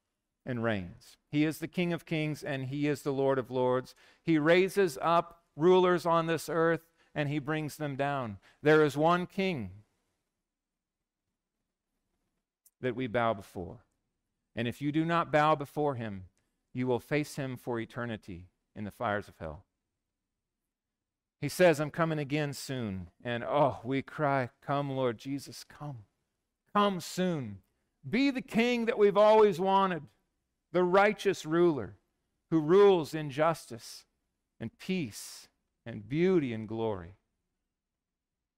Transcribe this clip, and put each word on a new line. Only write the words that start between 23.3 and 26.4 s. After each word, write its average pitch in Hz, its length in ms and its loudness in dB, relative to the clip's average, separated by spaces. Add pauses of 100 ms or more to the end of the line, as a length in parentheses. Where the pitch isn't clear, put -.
oh, 135 400 0
we 131 180 -4
cry, 139 480 -2 (120)
"Come, 143 280 -4
Lord 131 280 -2
Jesus, 135 460 -12
come. 135 420 -16 (680)